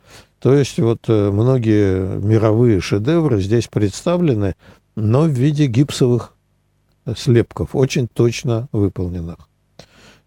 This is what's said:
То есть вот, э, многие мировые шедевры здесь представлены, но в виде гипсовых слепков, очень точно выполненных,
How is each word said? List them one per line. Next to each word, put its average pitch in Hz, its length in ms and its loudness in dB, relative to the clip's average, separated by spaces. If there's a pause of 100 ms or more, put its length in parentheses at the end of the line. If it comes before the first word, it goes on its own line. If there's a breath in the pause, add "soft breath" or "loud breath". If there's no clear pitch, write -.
(400 soft breath)
То 131 140 2
есть 143 260 0
вот, 117 280 0
э, 104 240 2
многие 104 880 0
мировые 110 640 2
шедевры 127 600 0
здесь 104 260 0
представлены, 107 880 -2 (400 soft breath)
но 110 280 2
в 165 60 2
виде 143 380 0
гипсовых 120 680 0 (800)
слепков, 117 600 0
очень 131 320 0
точно 120 640 -2
выполненных, 90 640 -4 (880 soft breath)